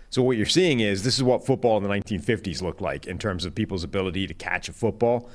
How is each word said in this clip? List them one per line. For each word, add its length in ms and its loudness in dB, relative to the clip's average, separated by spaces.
So 120 0
what 160 4
you're 80 2
seeing 340 4
is, 240 2
this 140 2
is 60 0
what 220 4
football 320 4
in 60 0
the 60 -2
nineteen 300 -2
fifties 420 -2
looked 200 -6
like 240 -4
in 140 -8
terms 260 -4
of 100 -6
people's 280 -2
ability 440 -2
to 60 -10
catch 360 -6
a 40 -12
football 600 0